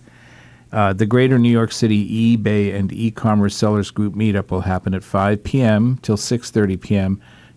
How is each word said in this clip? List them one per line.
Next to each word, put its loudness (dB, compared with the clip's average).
uh, 2
the 0
Greater 4
New 4
York 2
City 2
eBay 0
and -4
E-commerce 0
Sellers 0
Group -4
Meetup -2
will -2
happen -2
at -4
five -2
P -2
M 2
till 0
six -6
thirty 0
P -4
M -2